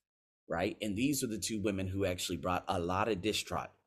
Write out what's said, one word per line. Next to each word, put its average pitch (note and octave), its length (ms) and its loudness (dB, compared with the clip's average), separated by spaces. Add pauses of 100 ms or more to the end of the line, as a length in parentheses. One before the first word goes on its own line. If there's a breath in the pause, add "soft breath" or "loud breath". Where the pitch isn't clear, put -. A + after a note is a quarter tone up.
(480)
right? F2 340 0
And G#2 140 -2
these C3+ 280 2
are B2+ 40 0
the A2 120 -4
two A2 220 -2
women F#2+ 260 0
who F#2+ 180 0
actually F2+ 320 0
brought F2+ 300 0
a F#2+ 120 2
lot F#2 280 2
of G2+ 140 0
distraught F#2+ 500 -2 (160)